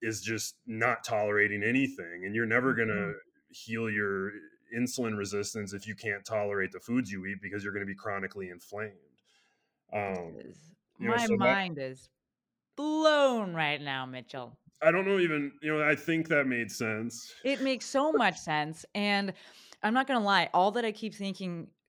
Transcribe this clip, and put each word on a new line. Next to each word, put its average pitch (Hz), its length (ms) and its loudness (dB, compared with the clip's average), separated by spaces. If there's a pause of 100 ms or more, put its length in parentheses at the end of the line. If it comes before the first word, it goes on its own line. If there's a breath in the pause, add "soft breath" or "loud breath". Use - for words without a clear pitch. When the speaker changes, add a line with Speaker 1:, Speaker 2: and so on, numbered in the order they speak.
Speaker 1:
is 110 180 -4
just 107 360 -6 (100)
not 113 380 0
tolerating 104 580 2
anything. 107 640 0
And 101 100 -4
you're 117 100 0
never 123 300 2
gonna 110 180 0
Speaker 2:
Mm-hmm. 101 200 -2 (360)
Speaker 1:
heal 113 400 -6
your 101 440 0 (440)
insulin 120 400 -2
resistance 101 560 -4
if 98 140 -10
you 107 80 -8
can't 101 320 -6
tolerate 101 460 -2
the 92 80 -12
foods 120 300 -2
you 95 140 -6
eat, 98 160 -6
because 101 240 -8
you're 101 80 -6
gonna 101 140 -4
be 98 80 -6
chronically 98 560 -6
inflamed. 101 420 -10 (1000)
Um, 95 440 -4
Speaker 2:
This 53 100 -16
is, - 280 -20 (240)
Speaker 1:
you - 80 -6
know, 233 100 4
Speaker 2:
my 233 80 2
Speaker 1:
so 214 80 2
that 196 60 4
Speaker 2:
mind 190 400 2
is 131 320 -10 (640)
blown 285 800 4
right 151 260 0
now, 135 240 -4
Mitchell. 127 540 -10 (240)
Speaker 1:
I 160 80 8
don't 190 160 4
know 196 120 4
even, 151 340 2 (100)
you 151 100 0
know, 151 100 2
I 151 120 6
think 160 340 0
that 147 180 4
made 117 240 0
sense. 113 640 -4 (100)
Speaker 2:
It 269 180 0
makes 262 240 -2
so 294 260 2
much 220 240 4
sense. 151 480 -2 (100)
And 202 380 0 (500 loud breath)
I'm 220 120 2
not 269 120 2
gonna 254 140 2
lie, 196 320 4
all 185 200 6
that 233 120 -2
I 214 80 0
keep 214 220 -8
thinking, 185 540 -8 (200)